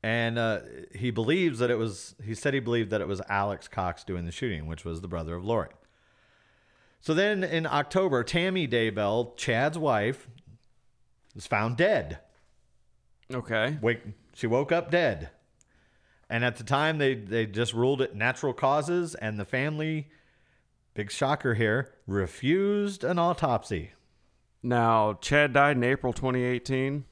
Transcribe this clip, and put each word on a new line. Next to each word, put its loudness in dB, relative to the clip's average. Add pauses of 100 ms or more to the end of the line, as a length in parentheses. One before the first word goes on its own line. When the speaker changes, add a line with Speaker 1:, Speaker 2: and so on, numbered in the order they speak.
Speaker 1:
And, -2
uh, 0 (340)
he -2
believes 0
that 2
it 2
was, -4 (100)
he -6
said -2
he 0
believed 0
that 0
it -2
was -4
Alex -2
Cox -4
doing -6
the -6
shooting, -6
which -8
was -8
the -12
brother -6
of -8
Lori. 0 (1300)
So 0
then 2
in -2
October, 2
Tammy 0
Daybell, 0
Chad's 0
wife, 0 (1040)
was -16
found 0
dead. 2 (1120)
Speaker 2:
Okay. -2
Speaker 1:
Wake, 2 (340)
she -4
woke 2
up 0
dead. 2 (1000)
And 0
at 0
the -14
time, 2
they, 4
they -2
just -2
ruled 2
it -2
natural 0
causes, 0
and -6
the -4
family, -2 (880)
big -6
shocker 0
here, 2 (140)
refused 0
an 2
autopsy. 0 (720)
Speaker 2:
Now, 4
Chad 4
died 6
in 2
April 0
twenty 0
eighteen? -2